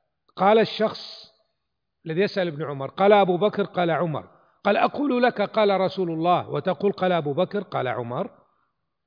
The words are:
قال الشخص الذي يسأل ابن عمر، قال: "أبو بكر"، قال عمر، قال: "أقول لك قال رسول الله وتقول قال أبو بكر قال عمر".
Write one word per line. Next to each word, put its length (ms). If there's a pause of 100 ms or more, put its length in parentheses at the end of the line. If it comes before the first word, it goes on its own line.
(360)
قال 220
الشخص 760 (760)
الذي 140
يسأل 280
ابن 140
عمر، 280
قال: 220
"أبو 240
بكر"، 280
قال 260
عمر، 380 (360)
قال: 120
"أقول 460
لك 200
قال 380
رسول 300
الله 400
وتقول 420
قال 200
أبو 200
بكر 300
قال 260
عمر". 420 (760)